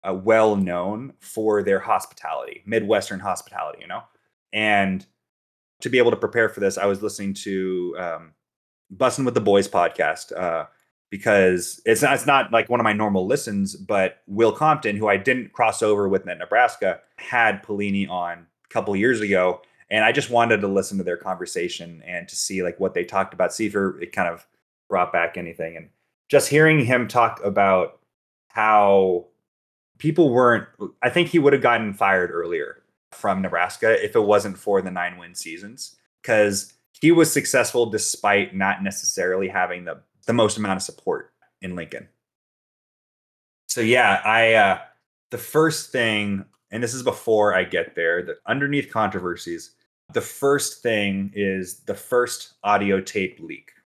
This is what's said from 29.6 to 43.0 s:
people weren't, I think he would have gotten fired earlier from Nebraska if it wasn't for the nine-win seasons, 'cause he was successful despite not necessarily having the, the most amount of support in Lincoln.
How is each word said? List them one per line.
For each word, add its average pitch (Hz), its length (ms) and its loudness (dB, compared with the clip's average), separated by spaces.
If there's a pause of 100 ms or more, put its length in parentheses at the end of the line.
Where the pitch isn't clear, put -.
people 156 320 2
weren't, 120 360 4 (360)
I 123 80 2
think 165 180 0
he 170 100 2
would 139 140 6
have 127 100 2
gotten 113 300 2
fired 98 380 0
earlier 85 520 -6 (300)
from 95 280 -2
Nebraska 92 640 0
if 104 120 -2
it 113 40 6
wasn't 101 380 2
for 98 240 0
the 92 80 -8
nine-win 87 460 -8
seasons, 95 600 -16 (280)
'cause 104 480 2 (280)
he 160 120 6
was 165 180 6
successful 123 560 0
despite 101 680 -2
not 98 280 -2
necessarily 92 640 -4
having 90 380 -4
the, 80 160 -12 (260)
the 117 60 -2
most 110 240 2
amount 98 220 -4
of - 40 -8
support - 500 -8 (280)
in 90 160 -10
Lincoln. 80 320 -14 (1600)